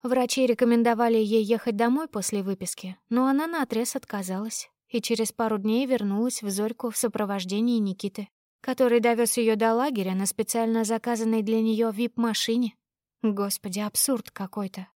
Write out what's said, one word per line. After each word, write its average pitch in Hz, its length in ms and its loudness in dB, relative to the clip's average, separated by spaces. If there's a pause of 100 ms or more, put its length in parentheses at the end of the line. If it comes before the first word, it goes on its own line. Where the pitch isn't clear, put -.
Врачи 247 460 2
рекомендовали 233 680 4
ей 220 260 4
ехать 220 320 0
домой 247 320 2
после 202 340 -4
выписки, 185 560 -8 (120)
но 254 180 2
она 277 200 2
наотрез 262 480 -4
отказалась 202 760 -8 (160)
и 233 140 -4
через 220 300 -2
пару 220 280 -2
дней 220 260 0
вернулась 226 560 -2
в 208 80 -6
Зорьку 214 400 -4
в 214 80 -8
сопровождении 208 800 -2
Никиты, 196 520 -4 (320)
который 247 400 2
довёз 233 360 2
её 226 180 4
до 226 180 2
лагеря 226 420 0
на 190 100 -2
специально 226 580 0
заказанной 226 580 0
для 220 200 2
неё 220 300 2
вип-машине. 233 840 0 (460)
Господи, 202 580 -2
абсурд 214 520 -2
какой-то. 190 640 -8